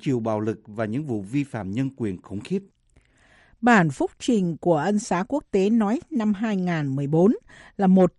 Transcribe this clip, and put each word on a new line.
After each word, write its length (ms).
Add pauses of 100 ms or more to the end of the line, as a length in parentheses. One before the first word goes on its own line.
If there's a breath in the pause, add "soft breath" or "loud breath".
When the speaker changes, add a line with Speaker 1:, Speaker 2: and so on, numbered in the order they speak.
Speaker 1:
chịu 180
bạo 200
lực 280
và 180
những 200
vụ 160
vi 220
phạm 280
nhân 260
quyền 240
khủng 200
khiếp. 220 (960 soft breath)
Speaker 2:
Bản 280
phúc 300
trình 380
của 200
Ân 220
xá 280
Quốc 240
tế 180
nói 300 (100)
năm 240
hai 220
ngàn 400
mười 120
bốn 280 (420 loud breath)
là 100
một 320